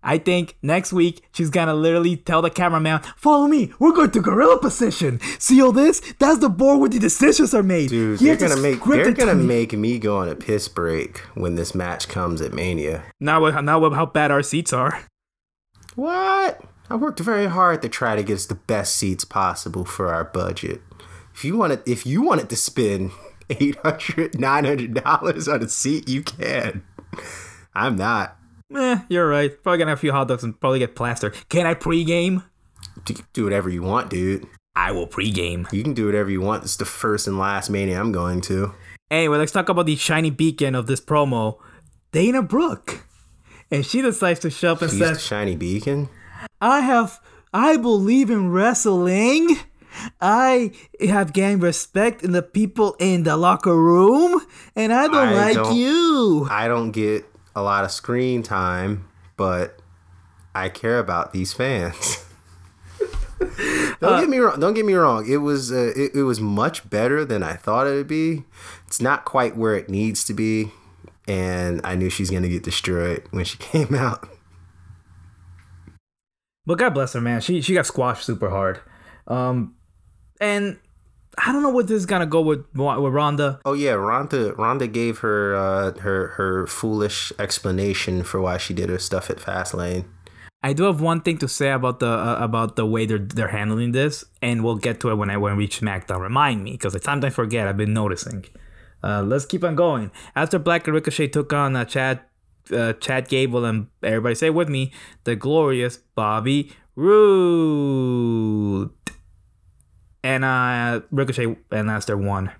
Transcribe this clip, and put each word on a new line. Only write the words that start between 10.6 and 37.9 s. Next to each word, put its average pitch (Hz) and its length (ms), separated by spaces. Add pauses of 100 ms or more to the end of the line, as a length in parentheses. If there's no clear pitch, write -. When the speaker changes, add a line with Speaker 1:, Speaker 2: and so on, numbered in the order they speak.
Speaker 2:
break 82 520 (160)
when 87 200
this 85 200
match 87 320
comes 87 340
at 71 120
Mania. 80 500 (160)
Speaker 1:
Not 151 220
with, 156 220
not 156 180
with 156 120
how 160 140
bad 151 240
our 147 100
seats 165 320
are. 131 300 (920)
Speaker 2:
What? 370 680 (280)
I - 60
worked 269 240
very 208 280
hard 175 360
to 117 60
try 113 260
to 107 80
get 101 120
us 92 100
the 98 100
best 104 400
seats 95 300
possible 92 600
for 90 280
our 82 100
budget. - 580 (540)
If - 100
you 165 120
wanna, 160 280
if 120 200
you 147 160
wanted 156 280
to 113 60
spend 101 560 (200)
<laughs> - 180
eight 143 280
hundred, 156 600
nine 139 240
hundred 127 300
dollars 151 560
on 135 140
a 107 40
seat, 143 400
you 135 160
can. 120 600 (880)
I'm 113 240
not. 104 380 (400)
Speaker 1:
Eh, 254 220 (100)
you're 175 220
right. 143 220 (120)
Probably 180 140
gonna 156 140
have 139 80
a - 20
few 147 100
hot 135 160
dogs 123 160
and 113 160
probably 131 200
get 120 160
plastered. 120 380 (140)
Can 170 180
I 165 80
pregame? 170 680 (640)
Speaker 2:
Do, - 100 (160)
do 117 140
whatever 98 240
you 87 120
want, 98 280
dude. 92 360 (300)
Speaker 1:
I 90 160
will 87 160
pregame. 87 640
Speaker 2:
You 104 120
can 143 100
do 113 120
whatever 104 240
you 95 120
want. 104 220
It's - 120
the - 80
first 104 440
and 98 120
last 98 300
Mania 98 280